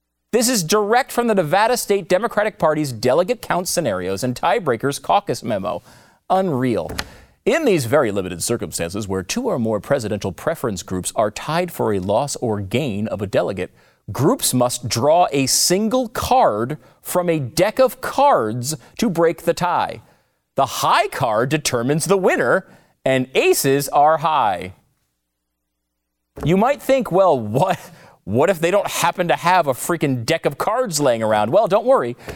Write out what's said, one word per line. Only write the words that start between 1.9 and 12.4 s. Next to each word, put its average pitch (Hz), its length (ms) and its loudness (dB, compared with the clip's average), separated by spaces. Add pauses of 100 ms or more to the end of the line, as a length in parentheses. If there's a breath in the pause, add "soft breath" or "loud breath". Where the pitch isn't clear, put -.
Democratic 208 500 0
Party's 156 340 0
delegate 143 500 0
count 175 240 -4
scenarios 98 560 -2
and 127 120 -2
tiebreakers 143 680 -2
caucus 175 400 -2
memo. 95 400 -4 (460 soft breath)
Unreal. 131 640 0 (540 loud breath)
In 302 200 2
these 170 220 2
very 123 260 2
limited 90 300 -4
circumstances 95 680 -6
where 95 140 -2
two 247 260 -6
or 170 100 -2
more 110 220 -2
presidential 107 500 -4
preference 113 520 -6
groups 92 340 -6
are 107 140 0
tied 170 420 -4
for 113 200 -2
a 101 60 -2
loss 104 380 -2
or 107 240 -4